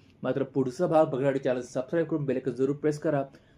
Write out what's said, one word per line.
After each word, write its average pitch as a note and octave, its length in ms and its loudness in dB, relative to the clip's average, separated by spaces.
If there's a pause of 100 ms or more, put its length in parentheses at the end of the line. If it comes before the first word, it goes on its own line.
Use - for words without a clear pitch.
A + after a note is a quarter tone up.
(240)
मात्र C3 200 0
पुढचा C3 440 0
भाग D#3 180 6
बघण्यासाठी C#3 340 0
चॅनल B2+ 220 0
सबस्क्राईब D#3+ 440 -2
करून D3+ 200 -2
बेल B2+ 100 0
आयकॉन B2+ 180 -2
जरूर C3+ 220 0
प्रेस D3 240 -2
करा. D3 240 0 (340)